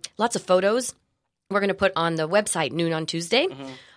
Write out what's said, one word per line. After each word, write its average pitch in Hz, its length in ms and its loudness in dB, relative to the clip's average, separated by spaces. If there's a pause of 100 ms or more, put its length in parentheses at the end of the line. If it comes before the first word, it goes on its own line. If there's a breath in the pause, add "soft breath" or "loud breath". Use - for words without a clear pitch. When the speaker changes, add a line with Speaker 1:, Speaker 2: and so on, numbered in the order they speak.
(180)
Speaker 1:
lots 233 200 0
of - 60 -6
photos. 202 500 2 (560)
We're 196 120 0
gonna 196 120 2
put 190 220 2
on 165 200 0
the 156 140 0
website, 175 420 2
noon 165 220 0
on 160 120 -2
Tuesday, 170 420 0
Speaker 2:
Mm-hmm. 277 220 -10 (280 loud breath)